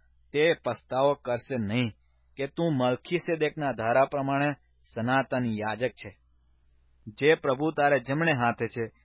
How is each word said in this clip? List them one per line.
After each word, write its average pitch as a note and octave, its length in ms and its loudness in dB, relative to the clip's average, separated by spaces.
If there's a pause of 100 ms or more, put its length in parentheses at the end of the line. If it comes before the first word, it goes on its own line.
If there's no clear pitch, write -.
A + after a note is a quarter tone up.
(340)
તે D#3 200 4
પસ્તાવો C3 600 0
કરશે B2 440 -4
નહીં A2+ 340 -2 (460)
કે C3+ 100 -4
તું E3 300 -2
મલ્કીસેદેકના D3 960 -2
ધારા A#2 340 2
પ્રમાણે C#3 500 -2 (400)
સનાતન B2+ 500 0
યાજક A2 460 -2
છે. - 260 -16 (920)
જે C#3 280 2
પ્રભુ D3 360 0
તારે C#3+ 280 2
જમણે D3 340 0
હાથે A#2+ 340 0
છે, A2+ 240 -6 (140)